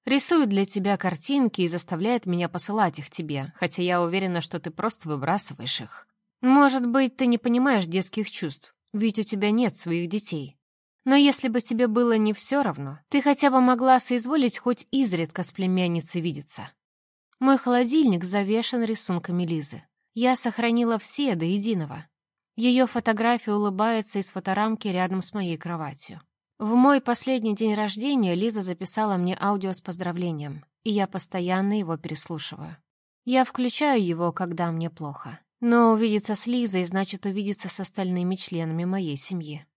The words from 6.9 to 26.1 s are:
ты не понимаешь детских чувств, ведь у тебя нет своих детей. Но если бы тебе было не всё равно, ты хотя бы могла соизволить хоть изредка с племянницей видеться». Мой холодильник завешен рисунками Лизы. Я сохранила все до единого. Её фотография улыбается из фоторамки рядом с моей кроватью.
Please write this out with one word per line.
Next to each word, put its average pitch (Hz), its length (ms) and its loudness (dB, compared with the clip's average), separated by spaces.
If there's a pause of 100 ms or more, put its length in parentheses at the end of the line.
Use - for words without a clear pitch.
ты 262 80 2
не 240 120 4
понимаешь 240 480 2
детских 185 460 -4
чувств, - 440 -8 (180)
ведь 220 260 0
у 214 40 -2
тебя 208 280 -2
нет 220 240 2
своих 170 340 -2
детей. 165 480 -6 (480)
Но 262 100 6
если 285 320 6
бы 240 120 0
тебе 240 280 0
было 233 300 2
не 214 160 2
всё 277 300 0
равно, 143 360 -6 (100)
ты 285 120 2
хотя 285 280 4
бы 254 120 4
могла 254 380 6
соизволить 247 580 0
хоть - 340 -2
изредка 180 520 0
с - 80 -2
племянницей 180 680 0
видеться». 147 500 -6 (680)
Мой 262 180 4
холодильник 247 680 2
завешен 208 600 -2
рисунками 180 600 -2
Лизы. 156 400 -4 (300)
Я 247 220 2
сохранила 233 640 2
все 269 360 -2
до 160 100 -2
единого. 185 600 -2 (520)
Её 247 300 4
фотография 226 680 0
улыбается 208 640 0
из 190 120 -2
фоторамки 208 580 -2
рядом 185 320 -2
с - 120 -4
моей 180 240 -4
кроватью. 160 640 -10 (360)